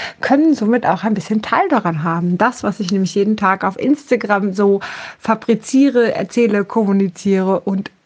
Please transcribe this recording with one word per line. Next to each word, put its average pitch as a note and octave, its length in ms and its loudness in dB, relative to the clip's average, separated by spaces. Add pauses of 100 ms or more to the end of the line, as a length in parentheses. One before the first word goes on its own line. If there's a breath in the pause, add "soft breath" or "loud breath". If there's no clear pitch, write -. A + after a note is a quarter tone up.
(220 loud breath)
können D4+ 320 2
somit A#3 320 0
auch E3+ 180 0
ein A3 100 0
bisschen G#3+ 280 -2
Teil F4+ 280 0
daran E3+ 340 0
haben. F3 340 -2
Das, A#3+ 260 0
was G3+ 160 -4
ich F#3 120 -4
nämlich F#3+ 240 0
jeden G3+ 200 2
Tag F#3+ 280 0
auf G3 140 -4
Instagram G#3 760 0
so G3 260 2 (400 loud breath)
fabriziere, A#3 920 2
erzähle, G3+ 500 0
kommuniziere G3 960 0
und G3 320 -4 (140)